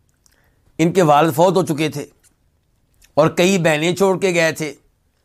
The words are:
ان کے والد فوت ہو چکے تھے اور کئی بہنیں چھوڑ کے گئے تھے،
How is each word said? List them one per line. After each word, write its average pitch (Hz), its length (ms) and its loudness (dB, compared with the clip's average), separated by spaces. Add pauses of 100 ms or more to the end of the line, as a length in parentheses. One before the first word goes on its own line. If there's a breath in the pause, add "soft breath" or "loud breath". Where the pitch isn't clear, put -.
(760)
ان 165 140 0
کے 185 100 2
والد 151 340 2
فوت 175 200 2
ہو 175 100 0
چکے 156 220 -4
تھے 143 180 -12 (1080)
اور 156 140 2
کئی 180 300 0
بہنیں 165 380 0
چھوڑ 190 220 0
کے 185 160 -2
گئے 165 180 0
تھے، 156 220 -10 (500)